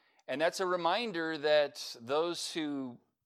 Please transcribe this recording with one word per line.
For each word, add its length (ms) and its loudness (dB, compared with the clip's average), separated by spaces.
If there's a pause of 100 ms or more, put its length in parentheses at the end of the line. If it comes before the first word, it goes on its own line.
(280)
And 120 -4
that's 200 2
a 60 0
reminder 720 0
that 640 2
those 520 -2
who, 440 -4 (280)